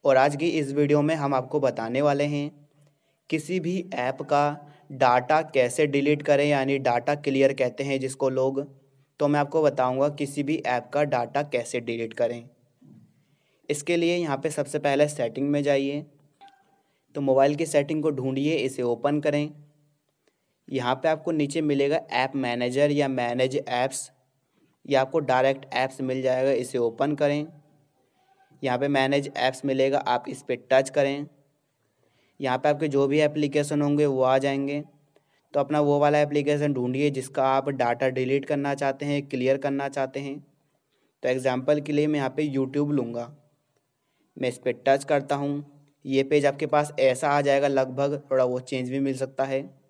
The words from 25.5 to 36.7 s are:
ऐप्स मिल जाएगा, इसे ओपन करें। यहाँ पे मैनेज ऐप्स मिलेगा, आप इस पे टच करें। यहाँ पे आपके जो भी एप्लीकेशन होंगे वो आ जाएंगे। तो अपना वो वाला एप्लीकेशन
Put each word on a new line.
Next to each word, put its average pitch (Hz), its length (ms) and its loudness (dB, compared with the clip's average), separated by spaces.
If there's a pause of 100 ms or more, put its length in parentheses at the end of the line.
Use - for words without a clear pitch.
ऐप्स 131 260 -2
मिल 131 220 -2
जाएगा, 131 280 2
इसे 123 280 -2
ओपन 123 360 0
करें। 147 320 0 (1160)
यहाँ 127 160 0
पे 143 100 0
मैनेज 139 480 2
ऐप्स 131 280 -2
मिलेगा, 135 340 2
आप 123 300 -2
इस - 140 -12
पे - 140 -4 (140)
टच 135 200 4
करें। 143 360 -2 (1120)
यहाँ 131 180 0
पे 147 100 2
आपके 147 200 0
जो 139 200 2
भी 147 120 2
एप्लीकेशन 147 600 0
होंगे 147 240 2
वो 131 160 2
आ 131 160 4
जाएंगे। 139 420 -2 (760)
तो 143 60 2
अपना 147 200 0
वो 143 180 2
वाला 147 220 4
एप्लीकेशन 147 520 0